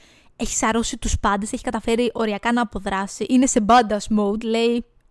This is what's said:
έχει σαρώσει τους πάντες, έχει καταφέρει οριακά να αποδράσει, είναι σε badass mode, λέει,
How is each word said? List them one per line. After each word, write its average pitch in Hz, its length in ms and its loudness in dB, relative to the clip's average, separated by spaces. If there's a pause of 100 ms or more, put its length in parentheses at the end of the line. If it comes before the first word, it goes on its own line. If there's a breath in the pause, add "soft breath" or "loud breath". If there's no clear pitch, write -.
(360 soft breath)
έχει - 180 -6
σαρώσει 226 420 -2
τους - 220 -2
πάντες, 208 340 -2
έχει 247 100 -6
καταφέρει 233 520 -2
οριακά 220 380 -2
να 240 100 2
αποδράσει, 196 680 -6
είναι 254 180 4
σε 233 200 2
badass 214 520 4
mode, 208 260 0
λέει, 233 400 0 (260)